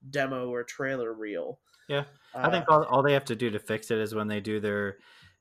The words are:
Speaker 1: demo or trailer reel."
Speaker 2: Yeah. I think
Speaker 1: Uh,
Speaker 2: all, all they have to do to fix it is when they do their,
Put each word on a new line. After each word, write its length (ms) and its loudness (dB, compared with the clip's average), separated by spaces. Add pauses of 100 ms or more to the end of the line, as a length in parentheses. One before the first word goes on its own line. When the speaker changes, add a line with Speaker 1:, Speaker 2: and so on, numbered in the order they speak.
Speaker 1:
demo 400 -2
or 140 -4
trailer 500 -4
reel." 460 -8 (300)
Speaker 2:
Yeah. 160 -2 (300)
I 160 0
think 180 0
Speaker 1:
Uh, 60 8
Speaker 2:
all, 100 8
all 180 4
they 120 6
have 100 2
to 100 -2
do 160 0
to 80 -4
fix 320 -4
it 80 4
is 160 -2
when 140 -2
they 120 -2
do 200 -2
their, 380 -2 (420)